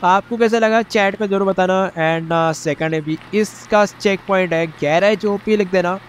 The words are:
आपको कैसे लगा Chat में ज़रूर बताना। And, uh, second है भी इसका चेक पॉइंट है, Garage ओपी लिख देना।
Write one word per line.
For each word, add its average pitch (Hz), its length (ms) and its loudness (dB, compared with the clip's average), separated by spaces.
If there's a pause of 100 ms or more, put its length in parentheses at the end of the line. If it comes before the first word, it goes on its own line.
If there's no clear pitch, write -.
आपको 190 340 0
कैसे 226 220 2
लगा 220 220 2
Chat 202 400 -2
में 208 60 -2
ज़रूर 196 160 0
बताना। 190 480 0
And, 165 400 -2
uh, 165 200 2
second 160 420 -4
है 160 80 -2
भी 156 160 -6 (160)
इसका 208 520 0
चेक 196 420 -2
पॉइंट 185 260 0
है, 165 140 0
Garage 175 580 0
ओपी 208 320 0
लिख 190 140 -2
देना। 185 380 0